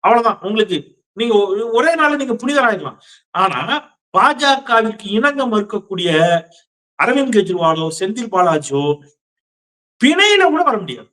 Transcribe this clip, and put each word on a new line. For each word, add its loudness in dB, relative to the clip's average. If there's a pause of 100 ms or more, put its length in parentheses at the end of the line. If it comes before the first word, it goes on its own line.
அவ்வளவுதான். 2
உங்களுக்கு -4 (340)
நீங்க -2
ஒ-, 0
ஒரே 2
நாள்ல 0
நீங்க -4
புனிதராயிடலாம். -2 (300)
ஆனா -2 (560)
பாஜகவிற்கு 0
இணங்க 0
மறுக்கக்கூடிய -4 (880)
அரவிந்த் 0
கெஜ்ரிவாலோ 2 (100)
செந்தில் -6
பாலாஜியோ 0 (1160)
பிணையில 4
கூட 2
வர 0
முடியாது -12